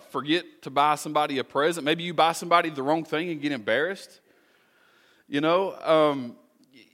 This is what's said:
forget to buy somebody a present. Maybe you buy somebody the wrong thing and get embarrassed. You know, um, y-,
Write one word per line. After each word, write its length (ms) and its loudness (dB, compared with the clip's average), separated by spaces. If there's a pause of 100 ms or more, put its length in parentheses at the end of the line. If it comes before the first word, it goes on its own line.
(100)
forget 340 -2 (180)
to 80 -12
buy 260 2
somebody 420 -2
a 60 -2
present. 400 -2
Maybe 180 0
you 120 -8
buy 180 4
somebody 380 0
the 120 -6
wrong 220 0
thing 260 -4
and 100 -8
get 120 -4
embarrassed. 680 -4 (1080)
You 120 -2
know, 400 2
um, 540 2 (400)
y-, 60 -20 (140)